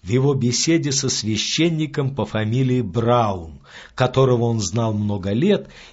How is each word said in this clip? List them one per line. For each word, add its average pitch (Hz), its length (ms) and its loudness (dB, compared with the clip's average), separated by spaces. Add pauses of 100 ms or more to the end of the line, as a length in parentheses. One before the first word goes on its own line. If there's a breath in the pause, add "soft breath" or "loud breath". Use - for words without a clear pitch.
в 90 60 -12
его 131 240 2
беседе 139 580 0
со 131 180 -2
священником 143 1040 -2
по 107 100 -2
фамилии 123 560 0
Браун, 104 800 0 (320 loud breath)
которого 123 520 2
он 117 140 0
знал 107 340 -2
много 101 380 -2
лет, 175 380 0 (240 loud breath)